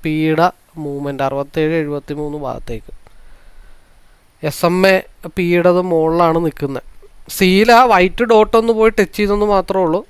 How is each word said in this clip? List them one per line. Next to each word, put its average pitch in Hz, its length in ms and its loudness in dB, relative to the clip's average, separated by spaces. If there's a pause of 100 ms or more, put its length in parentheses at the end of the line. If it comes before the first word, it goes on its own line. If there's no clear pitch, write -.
പിയുടെ 156 480 0 (340)
മൂവ്മെന്റ് 139 380 -6
അറുപത്തേഴ് 139 600 -4
എഴുപത്തിമൂന്ന് 147 640 -8
ഭാഗത്തേക്ക്. 120 460 -10 (1600)
എസ് - 200 -6
എം 185 180 0
എ 190 80 4 (420)
പിയുടേത് 175 440 2 (100)
മുകളിലാണ് 165 540 2
നിൽക്കുന്നത്. 143 380 -6 (540)
സിയിൽ 196 360 4
ആ 233 100 8 (100)
വൈറ്റ് 185 400 2
ഡോട്ട് 214 240 4
ഒന്ന് 226 220 2
പോയി 220 200 2
ടച്ച് 196 180 -2
ചെയ്തെന്ന് 208 360 0
മാത്രമേ 190 320 0
ഉള്ളൂ. 170 260 0